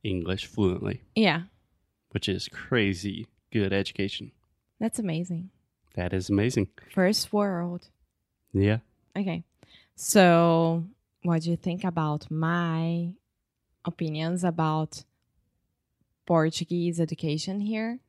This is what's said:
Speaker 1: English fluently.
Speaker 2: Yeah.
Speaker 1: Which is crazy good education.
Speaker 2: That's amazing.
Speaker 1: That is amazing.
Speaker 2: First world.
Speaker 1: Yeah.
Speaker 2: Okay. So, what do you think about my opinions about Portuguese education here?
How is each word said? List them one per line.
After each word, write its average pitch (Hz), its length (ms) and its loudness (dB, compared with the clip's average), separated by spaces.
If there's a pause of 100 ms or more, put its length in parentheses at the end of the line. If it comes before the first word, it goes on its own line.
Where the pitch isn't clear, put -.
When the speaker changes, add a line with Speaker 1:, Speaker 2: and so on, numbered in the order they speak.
Speaker 1:
English 92 440 -4
fluently. 95 560 -2 (120)
Speaker 2:
Yeah. 175 280 2 (640)
Speaker 1:
Which - 180 -4
is 95 200 -4
crazy 98 800 -2 (240)
good 98 220 0
education. 98 580 -4 (480)
Speaker 2:
That's 226 180 -4
amazing. 180 540 -6 (420)
Speaker 1:
That 90 200 -2
is 92 180 -2
amazing. 104 380 2 (220)
Speaker 2:
First 190 400 0
world. 175 580 -2 (640)
Speaker 1:
Yeah. 104 260 4 (360)
Speaker 2:
Okay. 180 280 -4 (520)
So, 170 880 6 (380)
what 165 220 0
do 170 80 -2
you 170 60 0
think 180 260 -4
about 156 480 -2
my 165 800 0 (720)
opinions 165 580 -2
about 160 600 0 (1200)
Portuguese 170 720 0
education 160 600 -2
here? 220 500 -4